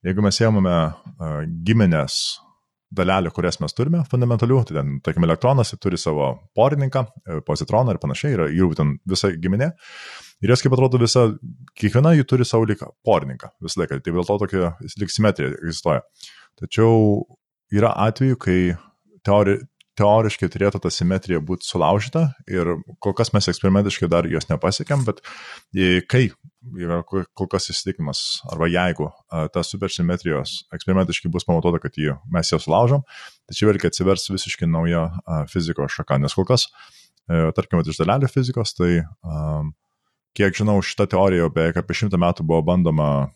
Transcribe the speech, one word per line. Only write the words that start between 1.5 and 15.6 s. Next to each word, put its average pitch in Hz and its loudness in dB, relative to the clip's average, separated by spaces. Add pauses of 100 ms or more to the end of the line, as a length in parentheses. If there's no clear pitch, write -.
giminės 90 0 (540)
dalelių, 92 0
kurias 87 -2
mes 76 -6
turime, 156 0
fundamentalių, 120 2
tai 78 -6
ten, 71 -2 (140)
tarkim, 85 0
elektronas, 120 2
tai - -16
turi 90 -2
savo 76 -2 (300)
porininką, 135 2
e, - -10
pozitroną 95 0
ir - -6
panašiai, 120 -4
yra 82 0
jų 87 4
ten 73 2 (120)
visa 95 0
giminė. 95 -2 (720)
Ir 104 4
jos, 127 2
kaip 131 2
atrodo, 127 4
visa, 117 4 (520)
kiekviena 135 4
jų 143 4
turi 123 2
savo 113 2
lyg 104 -2 (240)
porininką 69 0 (100)
visą 85 -6
laiką. 69 -4
Tai 85 -4
dėl 87 0
to 104 2
tokia 92 -2 (260)
lyg 101 -6
simetrija 85 0
egzistuoja. 80 -2 (540)